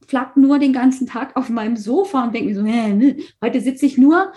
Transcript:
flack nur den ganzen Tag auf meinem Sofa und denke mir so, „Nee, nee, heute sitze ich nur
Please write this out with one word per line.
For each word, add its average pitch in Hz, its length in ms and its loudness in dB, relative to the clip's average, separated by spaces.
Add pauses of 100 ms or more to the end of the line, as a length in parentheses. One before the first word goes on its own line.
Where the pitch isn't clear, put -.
flack 262 300 -4
nur 277 220 4
den 269 140 2
ganzen 254 340 0
Tag 247 280 -12
auf 262 140 -4
meinem 226 280 -4
Sofa 262 460 -2
und 233 100 -4
denke - 160 -4
mir 208 60 -4
so, 196 60 -4
„Nee, 220 320 -2
nee, 240 300 2 (200)
heute 247 180 -2
sitze 262 240 -2
ich 262 120 0
nur 330 400 4